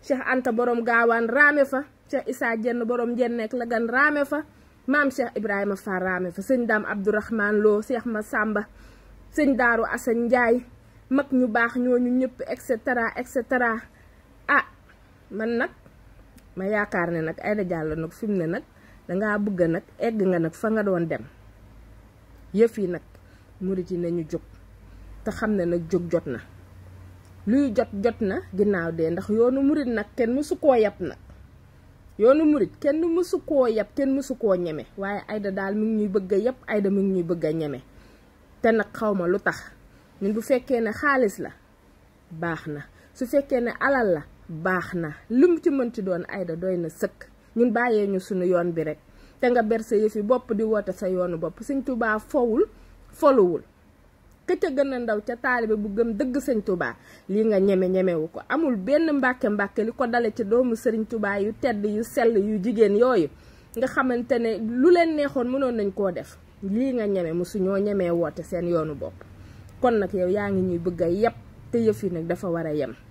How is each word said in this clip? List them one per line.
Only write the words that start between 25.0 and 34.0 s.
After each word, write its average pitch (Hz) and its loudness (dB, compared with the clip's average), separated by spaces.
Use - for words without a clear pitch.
te 220 -4
xam 214 -4
ne 185 0
nag 175 -2
jóg 175 0
jot 165 0
na. 123 -6
Luy 262 2
jot 226 0
jot 226 0
na 220 -2
ginnaaw 185 0
dee, 165 -2
ndax 185 -6
yoonu 240 2
murit 285 2
nag 214 -2
kenn 240 0
mësu 294 -2
koo 285 6
yab 220 2
nag. 165 -8
Yoonu 269 6
murit 294 4
kenn 294 0
mësu 339 0
koo 269 4
yab, 214 0
kenn 269 2